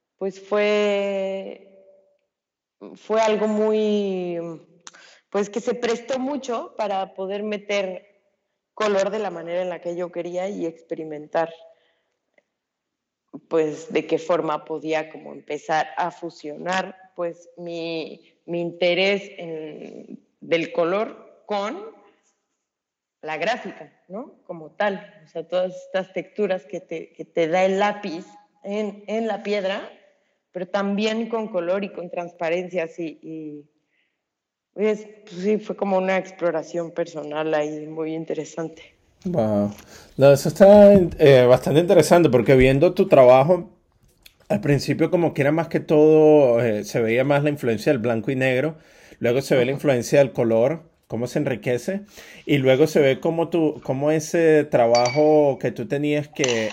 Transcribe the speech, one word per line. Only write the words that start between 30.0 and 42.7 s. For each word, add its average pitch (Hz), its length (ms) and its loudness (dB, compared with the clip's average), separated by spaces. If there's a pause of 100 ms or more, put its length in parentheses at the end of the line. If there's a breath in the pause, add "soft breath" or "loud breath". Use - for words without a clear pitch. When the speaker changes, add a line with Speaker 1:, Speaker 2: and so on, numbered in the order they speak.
Speaker 1:
pero 180 160 -10
también 208 600 -2
con 220 180 -4
color 185 360 -4
y 202 80 -8
con 175 180 -12
transparencias 170 920 -6
y, 156 220 -10
y, 151 440 -14 (1160)
y 208 40 0
es, 214 200 -2 (180)
pues, 175 180 -14
sí, 208 160 0
fue 190 180 -8
como 196 220 -2
una 190 200 0
exploración 170 720 -6
personal 156 640 -6
ahí 151 340 -4
muy 160 260 -8
interesante. 160 840 -10 (300)
Speaker 2:
Wow. 107 480 0 (440 loud breath)
No, 139 140 8
eso 139 180 2
está, 202 440 10
eh, 156 540 6
bastante 127 340 4
interesante, 175 480 6
porque 123 260 4
viendo 135 380 4